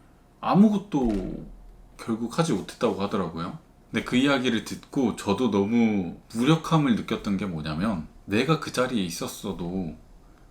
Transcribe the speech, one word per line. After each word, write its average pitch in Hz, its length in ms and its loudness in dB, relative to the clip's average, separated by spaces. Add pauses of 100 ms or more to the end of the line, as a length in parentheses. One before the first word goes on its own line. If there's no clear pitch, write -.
(400)
아무것도 117 1080 2 (520)
결국 113 400 -4
하지 165 160 2
못했다고 95 480 -2
하더라고요. 87 560 -4 (320)
근데 113 140 -2
그 - 120 0
이야기를 127 480 2
듣고 104 520 -2
저도 104 340 0
너무 104 680 2 (180)
무력함을 143 600 4
느꼈던 101 400 -2
게 98 100 -4
뭐냐면, 80 600 -4 (160)
내가 123 340 2
그 - 140 -8
자리에 127 320 0
있었어도 87 920 -6 (540)